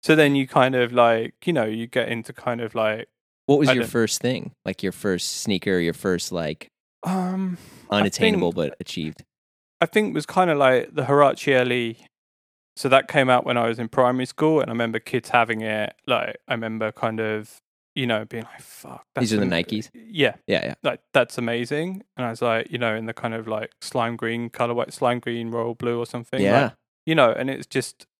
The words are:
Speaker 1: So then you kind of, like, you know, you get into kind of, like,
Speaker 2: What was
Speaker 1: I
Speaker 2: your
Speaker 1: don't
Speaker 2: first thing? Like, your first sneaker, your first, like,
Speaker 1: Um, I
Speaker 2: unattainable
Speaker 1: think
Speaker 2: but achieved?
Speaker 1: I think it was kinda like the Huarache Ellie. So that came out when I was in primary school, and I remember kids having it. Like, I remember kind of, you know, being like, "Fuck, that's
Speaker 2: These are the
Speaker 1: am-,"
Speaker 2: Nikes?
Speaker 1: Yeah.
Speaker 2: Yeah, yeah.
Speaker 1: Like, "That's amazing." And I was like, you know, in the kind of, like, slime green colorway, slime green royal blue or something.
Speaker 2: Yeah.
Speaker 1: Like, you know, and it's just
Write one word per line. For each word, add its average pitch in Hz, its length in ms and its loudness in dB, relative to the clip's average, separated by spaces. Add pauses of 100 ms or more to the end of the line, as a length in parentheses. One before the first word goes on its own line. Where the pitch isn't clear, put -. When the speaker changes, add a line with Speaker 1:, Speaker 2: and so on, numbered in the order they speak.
Speaker 1:
So 160 100 6
then 147 220 6
you 135 100 2
kind 131 300 4
of, 120 160 2
like, 117 420 4 (120)
you 175 60 0
know, 131 120 2
you 110 240 -4
get 123 200 -2
into 117 240 -6
kind 120 280 -6
of, 113 160 -8
like, 110 320 -2 (380)
Speaker 2:
What 143 120 6
was 143 120 4
Speaker 1:
I 131 40 6
Speaker 2:
your 120 80 2
Speaker 1:
don't 113 80 -4
Speaker 2:
first 113 320 0
thing? 123 300 -4 (120)
Like, - 200 -6
your 92 80 -2
first - 500 -4
sneaker, 95 380 0
your 85 140 0
first, 90 360 -2
like, 82 380 -6 (340)
Speaker 1:
Um, 185 560 -4 (320)
I 101 80 2
Speaker 2:
unattainable 90 540 2
Speaker 1:
think 82 180 -2
Speaker 2:
but - 100 -16
achieved? - 440 -10 (560)
Speaker 1:
I 170 60 4
think 214 240 0
it - 40 -6
was 151 120 -4
kinda 180 280 2
like 131 400 4
the 147 120 -2
Huarache 143 460 4
Ellie. 123 540 0 (720)
So - 120 -4
that 131 200 6
came 135 200 2
out 127 160 4
when 123 120 -2
I 117 100 0
was 117 140 -4
in 117 80 -6
primary 127 380 2
school, 156 340 0
and 127 100 -2
I - 20 -6
remember 117 280 -2
kids - 300 -6
having 113 320 2
it. 107 320 -4 (120)
Like, 117 300 -2 (120)
I - 60 -2
remember 110 380 -4
kind 110 280 -4
of, 107 380 -6 (380)
you 131 100 -4
know, 110 180 0
being 110 200 -12
like, - 180 -20
"Fuck, - 420 -20 (100)
that's 127 100 0
Speaker 2:
These 107 100 0
are 104 60 2
the - 60 2
Speaker 1:
am-," 92 40 0
Speaker 2:
Nikes? 87 420 -4
Speaker 1:
Yeah. 175 440 -2 (100)
Speaker 2:
Yeah, - 180 0
yeah. - 100 -6 (100)
Speaker 1:
Like, 131 160 -4 (120)
"That's 123 240 2
amazing." 131 680 -6 (140)
And 127 100 -4
I 117 40 -4
was 113 100 -10
like, 113 300 0
you 131 80 -6
know, 117 160 0
in 110 120 -6
the 113 60 -8
kind 113 220 -6
of, 113 140 -8
like, 110 240 -6 (100)
slime 117 340 -4
green 117 340 -4
colorway, 120 420 -4
slime 123 280 0
green 117 300 -6
royal 117 240 -4
blue 120 240 -4
or 117 80 -6
something. 120 340 -8
Speaker 2:
Yeah. 104 220 4
Speaker 1:
Like, 123 100 -2 (320)
you 160 120 0
know, 123 160 6
and 131 180 -2
it's - 160 -8
just - 400 -6 (120)